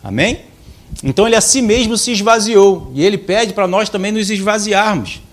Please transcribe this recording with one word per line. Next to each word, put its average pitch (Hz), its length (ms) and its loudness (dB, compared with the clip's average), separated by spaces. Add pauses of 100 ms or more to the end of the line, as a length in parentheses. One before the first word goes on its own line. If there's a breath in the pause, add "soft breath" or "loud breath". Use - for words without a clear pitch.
Amém? 131 400 -4 (600 loud breath)
Então 156 220 2
ele 226 100 4
a 214 40 4
si - 200 0
mesmo 226 380 0
se 247 120 -4
esvaziou. 202 840 2
E 143 100 0
ele 202 140 2
pede 196 340 -2
pra 190 160 -2
nós 202 220 -2
também 202 200 -4
nos 214 200 -4
esvaziarmos. 208 920 -2 (120)